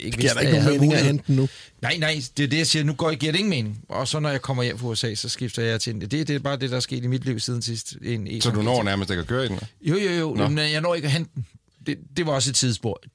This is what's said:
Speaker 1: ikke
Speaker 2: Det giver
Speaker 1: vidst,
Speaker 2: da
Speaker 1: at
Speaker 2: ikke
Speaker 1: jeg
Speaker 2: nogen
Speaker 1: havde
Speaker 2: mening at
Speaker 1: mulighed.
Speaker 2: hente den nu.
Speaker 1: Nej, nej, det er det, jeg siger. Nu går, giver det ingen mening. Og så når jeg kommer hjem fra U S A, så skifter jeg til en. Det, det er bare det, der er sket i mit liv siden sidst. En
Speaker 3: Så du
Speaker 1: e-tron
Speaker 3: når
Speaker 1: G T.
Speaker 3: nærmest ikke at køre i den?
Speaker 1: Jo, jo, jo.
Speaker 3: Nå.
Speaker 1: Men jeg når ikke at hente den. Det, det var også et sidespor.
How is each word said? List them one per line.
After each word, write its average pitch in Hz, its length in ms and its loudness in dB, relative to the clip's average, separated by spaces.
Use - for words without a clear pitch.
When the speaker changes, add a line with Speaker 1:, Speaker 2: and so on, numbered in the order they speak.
Speaker 1:
ikke 113 160 -6
Speaker 2:
Det 120 40 0
giver 123 140 4
Speaker 1:
vidst, - 0 -
Speaker 2:
da 127 60 0
Speaker 1:
at 143 60 4
Speaker 2:
ikke 151 100 6
Speaker 1:
jeg 143 60 6
Speaker 2:
nogen - 0 -
Speaker 1:
havde 147 160 4
Speaker 2:
mening 151 160 6
at 143 40 6
Speaker 1:
mulighed. 139 80 4
Speaker 2:
hente 139 200 2
den 139 100 4
nu. 131 120 4
Speaker 1:
Nej, 143 140 0
nej, 156 260 0
det 143 80 2
er 127 40 2
det, 147 100 2
jeg 165 80 2
siger. 156 180 2
Nu 151 80 2
går, 160 220 0
giver 147 180 -2
det 175 60 2
ingen 208 120 0
mening. 110 380 -2
Og 131 200 -4
så 156 120 -2
når 151 100 0
jeg 135 120 -2
kommer 127 200 -2
hjem 117 160 -2
fra 123 100 -6
U 113 60 -2
S 117 100 -4
A, 110 100 -2
så 117 140 -6
skifter 117 340 -4
jeg 113 180 0
til 117 140 -4
en. 104 60 -6
Det, 104 100 -6
det 147 200 -2
er 143 80 0
bare 139 180 -4
det, 127 140 -4
der 127 60 -2
er 127 40 0
sket 123 240 -4
i - 20 0
mit 127 180 0
liv 120 160 -2
siden 120 220 -4
sidst. 117 400 -6
En 113 380 -4
Speaker 3:
Så 117 100 2
du 104 100 2
Speaker 1:
e-tron 107 40 2
Speaker 3:
når 120 160 4
Speaker 1:
G - 20 2
T. - 20 0
Speaker 3:
nærmest 98 260 0
ikke 87 100 0
at 78 60 -4
køre 127 180 0
i 117 40 0
den? 92 100 -4
Speaker 1:
Jo, 180 160 0
jo, 196 140 0
jo. 165 240 -2
Speaker 3:
Nå. 143 140 2
Speaker 1:
Men 147 100 2
jeg 151 220 0
når 175 140 0
ikke 156 120 -2
at 139 60 2
hente 160 220 -2
den. 127 120 -6
Det, 143 120 -4
det 165 100 0
var 151 60 0
også 135 180 0
et 123 60 0
sidespor. 113 440 0